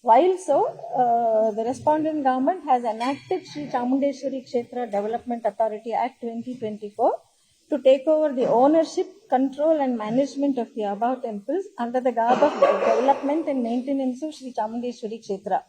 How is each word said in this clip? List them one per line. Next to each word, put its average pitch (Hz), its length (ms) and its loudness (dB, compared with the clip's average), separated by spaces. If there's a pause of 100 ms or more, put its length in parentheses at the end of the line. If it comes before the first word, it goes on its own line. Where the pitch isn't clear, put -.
while 285 260 6
so, 349 340 0 (120)
ಆ, - 240 -2 (480)
the 214 120 -4
respondent 302 540 0
government 285 520 0
has 247 140 2
enacted 247 680 -4
ಶ್ರೀ 294 140 -10
ಚಾಮುಂಡೇಶ್ವರಿ 269 720 -2
ಕ್ಷೇತ್ರ 247 440 -6
ಡೆವಲಪ್ಮೆಂಟ್ 226 640 -4
ಅಥಾರಿಟಿ 220 460 -2
ಆಕ್ಟ್ 240 280 -2
ಟ್ವೆಂಟಿ 233 340 -8
ಟ್ವೆಂಟಿ 214 340 -8
ಫೋರ್. 269 420 0 (400)
to 294 80 0 (100)
take 269 180 6
over 311 280 4
the 247 120 0 (140)
ownership, 320 480 4 (200)
control 285 520 2
and 254 160 0
management 269 600 0
of 226 180 -4
the 214 80 -4 (100)
above 254 280 -2
temples 240 420 -6 (140)
under 240 280 -2
the 247 140 2
garb 240 220 4
of 294 200 4
the - 40 6
development 277 840 2
and 262 140 -2
maintenance 254 600 -4
of 311 120 -8
Sri 262 240 -14
Chamundeshwari 226 680 -6
Kshetra. 196 440 -4